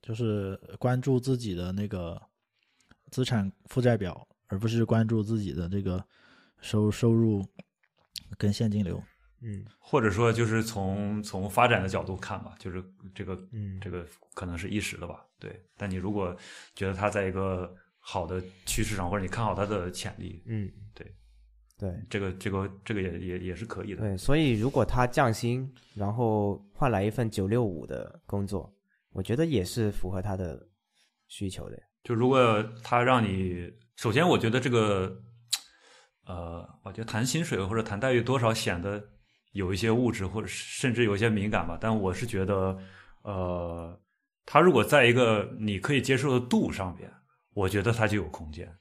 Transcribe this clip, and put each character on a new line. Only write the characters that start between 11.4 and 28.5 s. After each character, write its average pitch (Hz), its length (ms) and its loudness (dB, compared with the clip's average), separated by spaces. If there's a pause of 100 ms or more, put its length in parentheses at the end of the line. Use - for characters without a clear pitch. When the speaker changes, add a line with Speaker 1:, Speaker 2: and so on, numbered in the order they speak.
Speaker 3:
发 120 180 6
展 104 140 4
的 95 60 0
角 90 140 -2
度 92 140 -6
看 95 260 -10
吧， - 160 -16
就 95 120 -10
是 90 120 -8 (320)
这 101 120 -10
个， 95 80 -6 (180)
Speaker 2:
嗯。 101 260 -8
Speaker 3:
这 95 120 -10
个 87 160 -8 (260)
可 - 140 -8
能 87 100 -6
是 90 140 -6
一 104 100 -2
时 - 160 -6
的 87 100 -10
吧， 85 160 -14 (160)
对。 101 240 -14 (140)
但 101 140 -6
你 92 60 -2
如 92 140 -4
果 95 240 -2 (400)
觉 98 120 -4
得 95 80 -2
它 101 160 0
在 98 160 0
一 95 60 -2
个 95 380 -2 (280)
好 90 280 -6
的 92 160 -4 (220)
趋 - 180 -2
势 101 140 -2
上， 90 140 -2
或 101 80 0
者 98 40 -2
你 92 60 -4
看 117 160 -4
好 101 100 0
它 98 120 0
的 92 240 -2
潜 - 260 -10
力， 90 300 -12
Speaker 2:
嗯。 107 240 -6 (240)
Speaker 3:
对。 - 120 -16 (720)
Speaker 2:
对。 95 140 -6 (160)
Speaker 3:
这 104 120 -4
个， 95 140 -4
这 92 140 -8
个， 95 220 -2 (140)
这 113 100 -6
个 98 80 -2
也， 87 160 -4
也， 90 220 -6
也 90 160 -8
是 - 80 -10
可 98 200 -10
以 104 80 -8
的。 98 100 -8
Speaker 2:
对， 101 140 -2
所 135 200 2
以 156 160 4
如 110 180 2
果 127 140 2
他 123 200 2
降 123 300 2
薪， 123 340 -4 (280)
然 101 180 -2
后 107 420 2 (160)
换 143 160 0
来 101 140 2
一 107 80 2
份 113 180 0
九 98 200 -2
六 117 160 2
五 82 200 -4
的 - 400 -10
工 101 220 -4
作， 95 260 -6 (380)